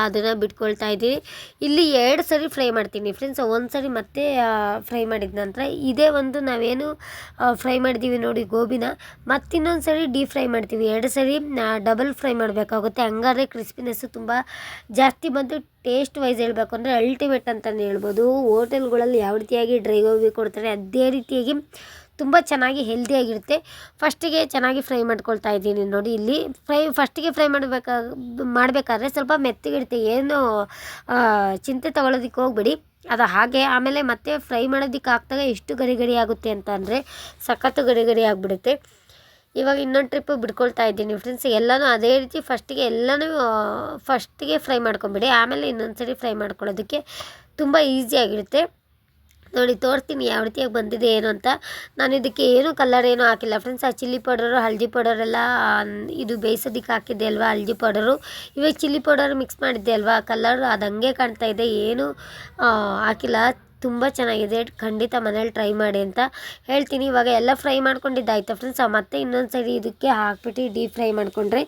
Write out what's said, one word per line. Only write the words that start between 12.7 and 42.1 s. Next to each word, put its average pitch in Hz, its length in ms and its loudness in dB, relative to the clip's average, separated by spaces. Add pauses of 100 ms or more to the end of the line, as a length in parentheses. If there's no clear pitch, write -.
ಹಂಗಾದ್ರೆ 233 440 0
ಕ್ರಿಸ್ಪಿನೆಸ್ಸು 240 640 -8
ತುಂಬ 226 240 -8 (600)
ಜಾಸ್ತಿ 262 380 2
ಬಂದು 277 300 -4
ಟೇಸ್ಟ್ 262 580 -4
ವೈಸ್ 254 220 0
ಹೇಳ್ಬೇಕು 233 360 -2
ಅಂದರೆ 240 180 -2
ಅಲ್ಟಿಮೇಟ್ 254 560 2
ಅಂತಲೇ 214 340 -4
ಹೇಳ್ಬೋದು. 202 480 2
ಹೋಟೆಲ್ಗಳಲ್ಲಿ 240 840 2
ಯಾವ 208 200 2
ರೀತಿಯಾಗಿ 233 420 0
ಡ್ರೈ 214 220 2
ಗೋಬಿ 220 300 4
ಕೊಡ್ತಾರೆ 214 380 -4
ಅದೇ 208 400 0
ರೀತಿಯಾಗಿ 254 420 -2 (680)
ತುಂಬ 277 240 4
ಚೆನ್ನಾಗಿ 269 420 0
ಹೆಲ್ದಿಯಾಗಿರುತ್ತೆ. 233 760 0 (400)
ಫಸ್ಟಿಗೆ 320 480 0
ಚೆನ್ನಾಗಿ 262 360 0
ಫ್ರೈ 247 220 -2
ಮಾಡ್ಕೊಳ್ತಾ 226 460 -2
ಇದ್ದೀನಿ 208 340 0
ನೋಡಿ. 202 300 -2
ಇಲ್ಲಿ 233 320 0 (200)
ಫ್ರೈ, 302 240 2
ಫಸ್ಟಿಗೆ 294 420 -2
ಫ್ರೈ 302 160 2
ಮಾಡ್ಬೇಕಾ-, 254 960 -4
ಮಾಡಬೇಕಾದ್ರೆ 247 640 2
ಸ್ವಲ್ಪ 269 280 -2
ಮೆತ್ತಗಿರುತ್ತೆ, 269 640 -2
ಏನು, 240 600 0 (480)
ಆ, 214 460 4
ಚಿಂತೆ 262 360 -4
ತಗೊಳ್ಳೋದಕ್ಕೆ 262 500 0
ಹೋಗ್ಬೇಡಿ. 254 400 2 (280)
ಅದು 240 140 4
ಹಾಗೆ 226 380 4
ಆಮೇಲೆ 269 400 2
ಮತ್ತೆ 277 380 -2
ಫ್ರೈ 247 280 -2
ಮಾಡೋದಕ್ಕೆ 269 420 -2
ಹಾಕ್ದಾಗ 247 300 0
ಎಷ್ಟು 269 360 -2
ಗರಿ 254 200 0
ಗರಿ 240 200 0
ಆಗುತ್ತೆ 226 340 0
ಅಂತ 208 200 -6
ಅಂದರೆ 202 320 -2 (440)
ಸಖತ್ತು 262 380 2
ಗರಿ 233 200 4
ಗರಿ 226 200 4
ಆಗಿಬಿಡುತ್ತೆ. 196 580 0 (720)
ಇವಾಗ 269 220 2
ಇನ್ನೊಂದು 269 320 0
ಟ್ರಿಪ್ 285 280 -2
ಬಿಡ್ಕೊಳ್ತಾ 240 480 0
ಇದ್ದೀನಿ 208 320 -2
ಫ್ರೆಂಡ್ಸ್. 240 280 -6
ಎಲ್ಲನೂ 240 400 4
ಅದೇ 240 340 4